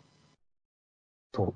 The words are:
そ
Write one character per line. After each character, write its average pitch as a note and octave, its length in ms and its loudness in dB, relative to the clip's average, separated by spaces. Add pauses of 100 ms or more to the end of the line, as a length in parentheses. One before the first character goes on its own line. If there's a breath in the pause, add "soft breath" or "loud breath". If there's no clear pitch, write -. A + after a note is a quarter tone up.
(1300)
そ F#2+ 220 0